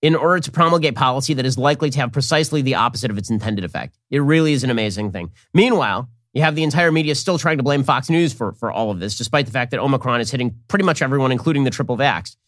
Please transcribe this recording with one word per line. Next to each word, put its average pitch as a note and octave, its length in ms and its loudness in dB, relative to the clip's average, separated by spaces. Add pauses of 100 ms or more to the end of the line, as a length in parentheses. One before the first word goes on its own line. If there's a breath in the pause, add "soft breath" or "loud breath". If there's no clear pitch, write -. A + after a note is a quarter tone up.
in D#3 140 4
order E3+ 240 2
to C#3 100 -8
promulgate E3 460 2
policy C3 400 0
that C3 100 -2
is B2+ 140 -2
likely C#3+ 320 2
to C#3+ 80 -4
have B2 120 -2
precisely D3+ 520 0
the C3 100 0
opposite A2 380 0
of G2+ 80 -4
its F#2+ 100 -10
intended G#2+ 340 -2
effect. C#2+ 360 -10 (100)
It C3+ 80 -2
really D3+ 360 4
is B2+ 100 0
an B2+ 80 0
amazing G#2+ 400 -2
thing. F2 200 -10 (220 soft breath)
Meanwhile, C#3+ 560 2 (240)
you C3 80 -2
have D#3 140 2
the D#3+ 80 0
entire D#3+ 280 2
media D#3 220 2
still E3+ 240 -2
trying D#3+ 200 0
to C3+ 60 -2
blame C#3+ 200 2
Fox C3+ 260 0
News E3 240 2
for, A2+ 200 -6
for A2 180 -6
all A2 180 -2
of F#2+ 100 -4
this, G#2 160 -6
despite C3+ 300 -2
the A2+ 60 -12
fact B2 180 -2
that B2 100 -4
Omicron B2+ 400 0
is A2+ 120 -4
hitting B2 240 -2 (140)
pretty G3 160 2
much D#3+ 180 2
everyone, C3+ 280 0
including C#3 340 0
the B2+ 40 2
triple B2 280 -4
vaxxed. G#2+ 380 -2 (120)